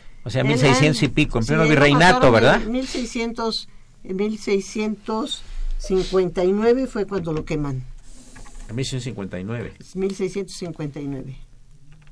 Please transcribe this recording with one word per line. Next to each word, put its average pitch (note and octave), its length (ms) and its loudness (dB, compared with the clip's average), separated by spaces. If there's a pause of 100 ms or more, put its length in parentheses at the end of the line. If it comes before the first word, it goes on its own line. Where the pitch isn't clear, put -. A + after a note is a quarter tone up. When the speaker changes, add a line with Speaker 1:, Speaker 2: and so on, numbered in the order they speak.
(240)
Speaker 1:
O B2 60 -8
sea, C3 120 0
Speaker 2:
El C3+ 60 2
Speaker 1:
mil C#3+ 100 2
seiscientos D3+ 440 4
Speaker 2:
año, C3 80 2
Speaker 1:
y - 40 -6
pico, C#3+ 240 2
en A2 60 2
Speaker 2:
sí, A2+ 40 0
Speaker 1:
pleno D#3 140 2
Speaker 2:
ahí D3+ 80 4
Speaker 1:
virreinato, D3+ 500 6
Speaker 2:
pasaron C3 140 8
Speaker 1:
¿verdad? C3+ 280 6
Speaker 2:
en G#3+ 100 -4
mil C4 140 -2
seiscientos, A#3 840 -4 (360)
en F#3+ 120 -6
mil G#3+ 220 -2
seiscientos G#3+ 1040 -4 (360)
cincuenta F#3 680 0
y F#3+ 80 4
nueve A#3+ 340 2
fue G#3 200 -4
cuando E3+ 260 -4
lo D#3 120 -4
queman. C#3+ 400 -4 (840)
Speaker 1:
En G#2+ 80 -10
mil C3 80 -4
seiscientos B2 200 -6
cincuenta F2+ 360 -8
y F#2 40 -8
nueve. A2+ 280 -8 (220)
Speaker 2:
Mil F#3+ 200 -4
seiscientos F#3 420 -6
cincuenta D#3 440 -8
y C#3+ 60 -8
nueve. C3+ 300 -8 (760)